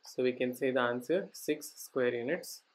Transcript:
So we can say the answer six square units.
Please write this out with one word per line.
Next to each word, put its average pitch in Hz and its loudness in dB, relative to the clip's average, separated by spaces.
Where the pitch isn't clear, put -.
So - -4
we 127 4
can 123 0
say 131 0
the 131 4
answer 123 2
six - -4
square 123 0
units. 139 -4